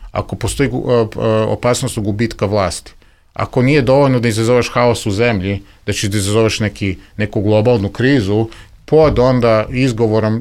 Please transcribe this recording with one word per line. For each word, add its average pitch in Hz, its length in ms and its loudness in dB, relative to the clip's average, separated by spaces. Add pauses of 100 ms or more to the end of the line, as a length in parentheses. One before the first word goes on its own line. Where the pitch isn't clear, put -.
(100)
ako 92 260 -6
postoji 123 320 -2
gu-, 127 220 -4
a, 123 160 2 (100)
a, 110 320 0
opasnost 120 500 -2
od 104 60 -4
gubitka 107 420 -2
vlasti, 95 460 -4 (400)
ako 123 300 -2
nije 139 200 2
dovoljno 131 380 2
da 120 80 0
izazoveš 113 420 0
haos 120 360 0
u 107 40 -2
zemlji, 101 520 -2 (240)
da 104 60 -2
ćeš 101 180 -4
da 107 80 -2
izazoveš 104 420 0
neki, 101 360 -4 (200)
neku 107 240 -4
globalnu 107 480 2
krizu, 113 600 0 (360)
pod 151 340 4
onda 117 520 2
izgovorom, 113 720 0